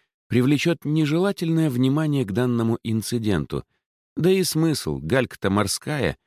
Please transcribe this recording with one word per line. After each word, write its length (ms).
привлечёт 560
нежелательное 840
внимание 540
к 80
данному 500
инциденту. 800
Да 140
и 140
смысл, 540
галька-то 520
морская, 680